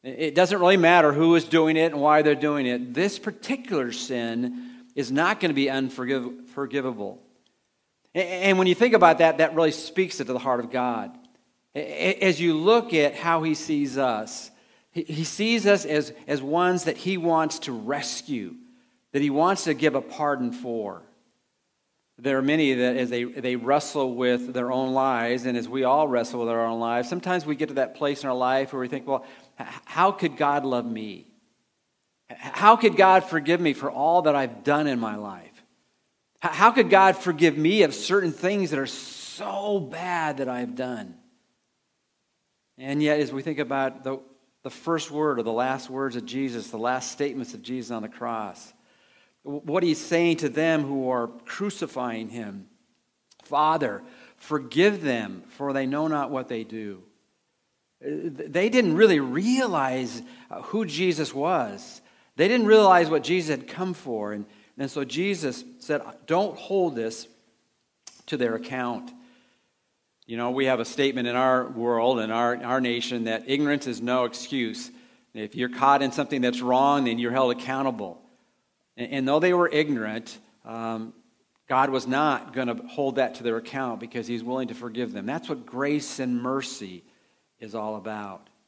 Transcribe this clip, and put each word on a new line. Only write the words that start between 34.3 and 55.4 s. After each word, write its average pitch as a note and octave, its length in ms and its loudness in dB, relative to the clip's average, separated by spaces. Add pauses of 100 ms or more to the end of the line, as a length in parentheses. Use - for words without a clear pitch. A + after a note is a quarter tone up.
I've B2+ 300 -2
done D3 240 2
in C3 100 0
my A2 200 -4
life? F#2+ 440 -14 (800)
H-, E3 100 -2
how G#3 200 6
could A#3 180 4
God F#3+ 280 8
forgive D#3+ 400 2
me F3+ 260 6
of C#3 100 4
certain F3+ 380 0
things F#3+ 380 -2
that C#3+ 100 -2
are C3+ 60 -2
so G3+ 960 -6
bad D#3+ 560 -4
that C3+ 100 -4
I've B2 280 -6
done?" A#2 400 -8 (1600)
And C#3 260 -2
yet, D3+ 160 2
as D3 140 -2
we C3+ 80 -6
think D3+ 180 -6
about C3+ 460 -4
the, C3+ 140 -6 (440)
the C3+ 60 -12
first D#3 420 -6
word D3 260 0
or A#2 60 -2
the A2+ 80 -4
last B2+ 380 -4
words C3 260 -6
of A#2 100 -8
Jesus, A#2+ 440 -8
the A#2 80 -10
last B2 340 -4
statements C3+ 420 -6
of G#2 80 -16
Jesus A#2+ 300 -10
on A2 120 -8
the G#2+ 40 -10
cross, A2 640 -8 (720)
w-, C#3+ 220 -10
what E3+ 180 0
he's D#3 160 2
saying E3+ 380 2
to D3+ 120 -2
them D#3 340 0
who C3+ 260 -2
are A#2+ 180 0 (180)
crucifying B2 840 -6
him, G#2 380 -12 (760)
"Father, D3 580 0 (360)
forgive D#3 680 0
them, G#2+ 460 -4